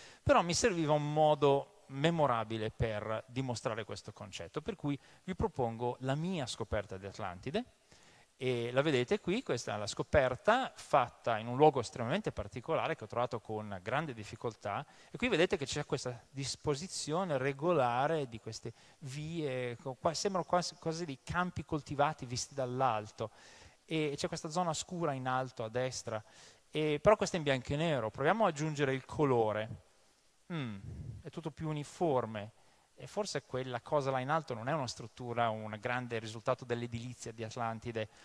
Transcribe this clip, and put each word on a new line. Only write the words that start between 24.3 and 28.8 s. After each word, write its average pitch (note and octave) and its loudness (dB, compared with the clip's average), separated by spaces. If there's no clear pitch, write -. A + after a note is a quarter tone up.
zona E3 0
scura E3 -2
in C3 -4
alto B2+ -2
a A2 -4
destra, A#2+ -2
e, D3+ 0
però G#3+ 8
questo G3 0
è - 2
in D#3 -2
bianco C3+ 0
e - 0
nero. C#3+ 0
Proviamo F#3+ 4
ad E3 2
aggiungere D3 0